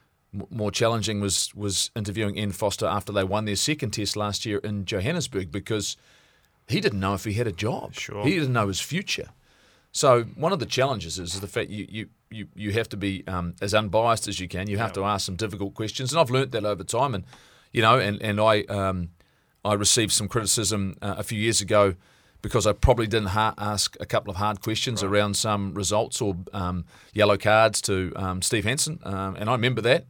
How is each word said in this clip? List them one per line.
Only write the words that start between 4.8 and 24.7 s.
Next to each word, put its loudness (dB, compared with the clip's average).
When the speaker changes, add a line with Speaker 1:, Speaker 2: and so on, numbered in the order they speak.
Speaker 1:
Johannesburg, -2
because -2
he 0
didn't 0
know 2
if -4
he -2
had 0
a -2
job. -4
Speaker 2:
Sure. -8
Speaker 1:
He 4
didn't 2
know 4
his -2
future. -4
So 6
one 0
of 0
the -4
challenges -2
is, -6
is -8
the -8
fact -4
you, -8
you, -8
you, -12
you -6
have 0
to -10
be, -2
um, -4
as -4
unbiased 2
as -4
you -6
can. -6
You -2
have -2
Speaker 2:
Yeah. -6
Speaker 1:
to 0
ask 0
some -6
difficult -4
questions, -6
and 4
I've 6
learnt 0
that -2
over -2
time. -2
And, -6
you 0
know, 8
and, 0
and 0
I, 6
um, -2
I 2
received 2
some 0
criticism, 0
uh, -4
a -4
few -4
years 2
ago 6
because 2
I 4
probably 4
didn't 2
ha-, 2
ask -2
a -8
couple -2
of -8
hard -2
questions -2